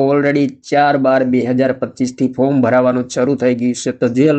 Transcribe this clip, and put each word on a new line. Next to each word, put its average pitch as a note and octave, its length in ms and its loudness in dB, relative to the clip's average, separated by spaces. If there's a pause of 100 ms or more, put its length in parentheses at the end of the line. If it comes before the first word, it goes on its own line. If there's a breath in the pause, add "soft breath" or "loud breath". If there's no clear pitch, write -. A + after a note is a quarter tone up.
already C#3+ 380 0 (260)
ચાર C#3+ 260 2
બાર C3 280 2
બે B2+ 200 0
હજાર B2+ 280 0
પચીસથી B2+ 600 -4
ફોર્મ C3+ 280 0
ભરાવાનું B2 480 2
શરૂ C3 260 -2
થઈ B2 200 0
ગયું B2 180 -2
છે. B2 180 -6
તો B2 160 -2
જે B2+ 200 2 (120)